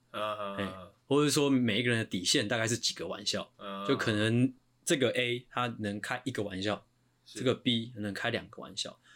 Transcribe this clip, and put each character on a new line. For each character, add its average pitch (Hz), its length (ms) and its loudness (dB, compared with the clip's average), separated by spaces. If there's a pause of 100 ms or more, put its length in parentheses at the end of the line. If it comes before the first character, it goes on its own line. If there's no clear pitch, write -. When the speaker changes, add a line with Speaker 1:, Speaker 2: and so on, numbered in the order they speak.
(120)
Speaker 1:
嗯， 104 100 -6
嗯， 104 360 -4
嗯。 - 0 -
Speaker 2:
哎， 95 160 -4 (320)
或 143 180 4
者 147 60 4
说 143 200 4
每 123 300 4
一 123 40 2
个 120 60 2
人 113 100 4
的 110 60 0
底 92 180 -4
线 113 240 4
大 117 100 0
概 113 100 2
是 117 100 2
几 - 160 0
个 165 140 -8
玩 107 180 -6
笑， - 320 -2
Speaker 1:
嗯。 98 280 -8
Speaker 2:
就 135 100 2
可 120 160 0
能 113 420 4 (320)
这 165 120 2
个 127 140 4
A 123 380 -2
他 123 180 0 (120)
能 104 200 -2
开 123 240 -6
一 123 80 -4
个 110 120 -2
玩 95 200 -6
笑， 101 240 -2 (380)
Speaker 1:
是。 - 140 -14
Speaker 2:
这 127 60 -2
个 123 80 4
B 117 440 0
能 101 160 -4
开 117 160 -2
两 98 200 -4
个 - 120 -16
玩 95 140 -14
笑， - 240 -8 (160)